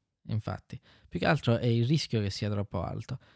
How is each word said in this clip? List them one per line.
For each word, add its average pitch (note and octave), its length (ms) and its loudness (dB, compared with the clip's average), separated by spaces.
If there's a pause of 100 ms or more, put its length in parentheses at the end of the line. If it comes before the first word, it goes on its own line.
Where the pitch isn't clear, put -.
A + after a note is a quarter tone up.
(280)
Infatti, G#2+ 520 -6 (280)
più - 120 -6
che - 60 0
altro C3 320 4
è - 80 -2
il A#2 200 4
rischio B2+ 360 0
che G2+ 80 0
sia G#2 200 -2
troppo G2+ 320 -4
alto. G#2 380 -6 (160)